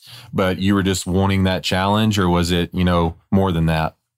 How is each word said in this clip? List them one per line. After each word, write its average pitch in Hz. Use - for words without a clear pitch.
but 92
you 98
were 98
just 95
wanting 98
that 92
challenge, 104
or 90
was 87
it, 87
you 90
know, 85
more 95
than 80
that? 80